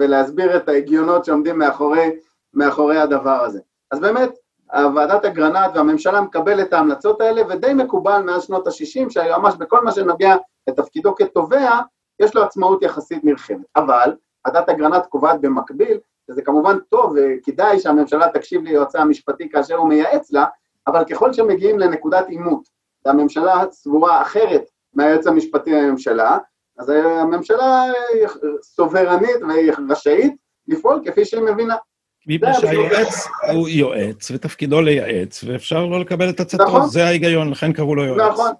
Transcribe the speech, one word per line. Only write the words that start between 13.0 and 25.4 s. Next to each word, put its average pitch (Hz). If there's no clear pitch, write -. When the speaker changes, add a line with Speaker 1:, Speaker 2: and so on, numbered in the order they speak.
Speaker 1:
נרחבת. 135
אבל 135
ועדת 170
אגרנט 160
קובעת 143
במקביל, 139
שזה 127
כמובן 160
טוב, 156
וכדאי 139
שהממשלה 151
תקשיב 160
ליועצה 156
המשפטי 151
כאשר 151
הוא 165
מייעץ 156
לה, 143
אבל 165
ככל 220
שמגיעים 208
לנקודת 180
עימות, 170
והממשלה 156
סבורה 160
אחרת 202
מהיועץ 156
המשפטי 160